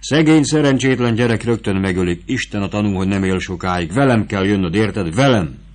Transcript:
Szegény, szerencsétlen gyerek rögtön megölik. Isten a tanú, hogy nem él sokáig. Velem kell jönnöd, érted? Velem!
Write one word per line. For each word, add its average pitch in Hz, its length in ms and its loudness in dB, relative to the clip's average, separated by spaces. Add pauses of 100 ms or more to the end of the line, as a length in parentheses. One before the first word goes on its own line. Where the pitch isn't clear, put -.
Szegény, 156 420 4
szerencsétlen 131 720 2
gyerek 113 300 0
rögtön 110 320 -2
megölik. 92 500 -2
Isten 123 360 -6
a 98 60 -4
tanú, 104 260 -2
hogy 95 140 -2
nem 98 160 0
él 95 140 0
sokáig. 90 540 -4
Velem 120 340 2
kell 98 180 -2
jönnöd, 95 300 0
érted? 98 400 -2
Velem! 107 440 2 (160)